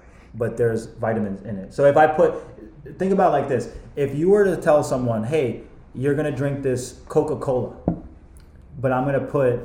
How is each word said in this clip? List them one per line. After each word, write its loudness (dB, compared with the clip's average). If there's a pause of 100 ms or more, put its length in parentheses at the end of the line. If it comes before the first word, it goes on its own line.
(340)
but -4
there's 0
vitamins -4
in -10
it. -14
So 2
if 6
I 8
put, 2 (640)
think 0
about 4
it 2
like -4
this. -2 (260)
If -2
you 2
were 6
to 2
tell 4
someone, -2
"Hey, -2 (320)
you're 0
gonna -2
drink -4
this -4
Coca-Cola, 0 (1040)
but 0
I'm 0
gonna 0
put 0